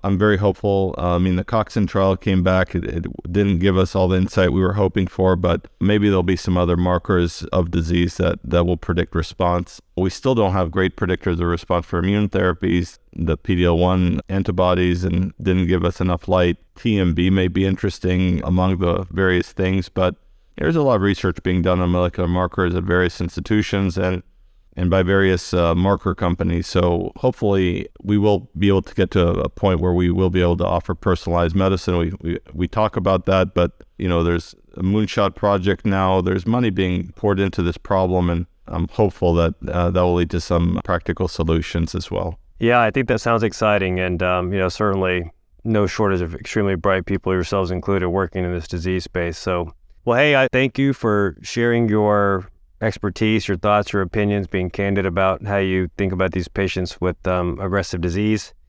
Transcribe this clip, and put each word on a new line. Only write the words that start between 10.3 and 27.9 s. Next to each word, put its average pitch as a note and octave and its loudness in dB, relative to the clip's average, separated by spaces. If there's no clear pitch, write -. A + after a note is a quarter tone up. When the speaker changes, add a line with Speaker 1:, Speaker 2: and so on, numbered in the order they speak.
Speaker 1:
don't G2+ 2
have F2+ 0
great F#2 0
predictors F2+ -2
of E2+ 0
response F2 -2
for F2 -4
immune G2+ 0
therapies. F2+ 0
The E2 -2
P F#2+ -2
D F2 2
L E2+ 4
one F2+ 2
antibodies F2+ 0
and F2+ -2
didn't F#2 2
give F2 2
us F2 -2
enough F2+ -2
light. F2+ 2
T G#2+ 0
M F2+ 2
B F2 2
may F#2+ 2
be F#2 0
interesting F#2 0
among F#2 0
the F2+ 0
various F#2 0
things, F#2+ -2
but F#2 -2
there's E3 0
a D#3 2
lot B2+ 2
of F#2+ 0
research G2 0
being F2+ 0
done F2+ 2
on F2 2
molecular F2+ 0
markers F2+ 0
at F2+ -2
various F2+ 0
institutions G2 -2
and, F#2 -2
and F2+ 0
by F#2+ 4
various, F#2+ 2
uh, E2+ 2
marker F#2+ 0
companies. F2+ -2
So F2+ 0
hopefully G2 0